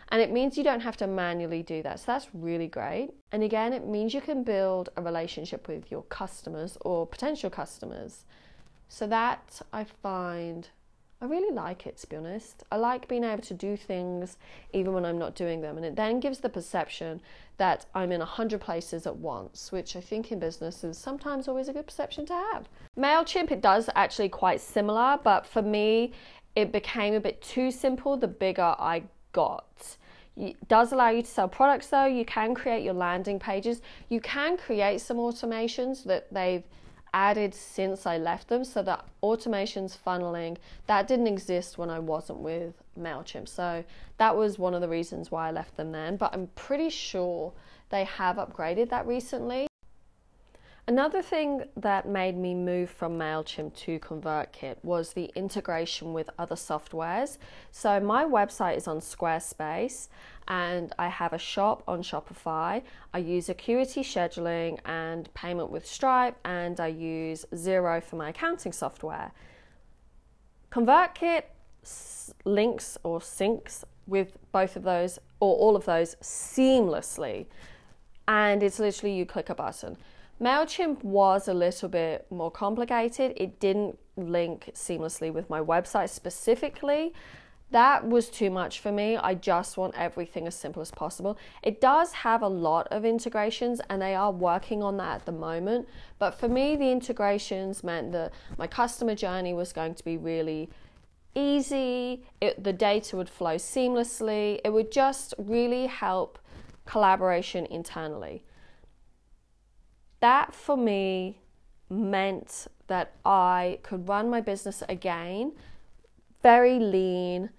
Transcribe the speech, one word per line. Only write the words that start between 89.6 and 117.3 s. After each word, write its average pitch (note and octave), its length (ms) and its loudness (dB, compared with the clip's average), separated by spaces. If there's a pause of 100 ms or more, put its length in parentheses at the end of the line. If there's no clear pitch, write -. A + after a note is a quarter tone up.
want F#3 180 -2
everything E3+ 520 -4
as E3+ 80 -8
simple D#3 260 -8
as E3 100 -10
possible. F3+ 460 -6 (260)
It A3 180 0
does D#4 320 6
have A3+ 280 2
a G#3 60 2
lot E3+ 440 2
of G#3+ 120 0
integrations, A3+ 880 0
and F#3+ 120 -2
they F#3+ 140 0
are G3+ 160 4
working F#3 500 0
on G3+ 160 0
that F3 180 -4
at - 100 -10
the E3+ 80 -4
moment. E3+ 540 -2 (300)
But F#3 220 2
for A#3+ 80 0
me, C4+ 300 4
the C#4 140 4
integrations G3+ 920 0
meant E3+ 300 -4
that E3+ 180 -2 (260)
my E3+ 100 -4
customer A#3+ 480 0
journey F#3 380 -2
was F3 200 -4
going E3 220 -4
to - 100 -12
be E3 100 -2
really D#3+ 540 -2 (680)
easy. C4 880 0 (160)
It, G#3 240 0
the G3 100 0
data G#3 440 2
would F3+ 120 -4
flow E3 260 -2
seamlessly. A3 1080 0
It G#3+ 80 2
would A3 200 4
just C4+ 460 2
really A#3+ 500 2
help F#3+ 520 -2 (460)
collaboration F#3 800 4
internally. D3+ 800 -8 (1800)
That B3+ 340 6
for - 240 0
me G3 640 0 (480)
meant G3 760 -2 (200)
that F3+ 260 -2 (120)
I F3+ 580 4
could F3+ 240 -6
run G#3 220 2
my A#3+ 100 2
business G3 500 -4
again, F#3 640 -4 (880)
very B3 380 10
lean, F#3 800 2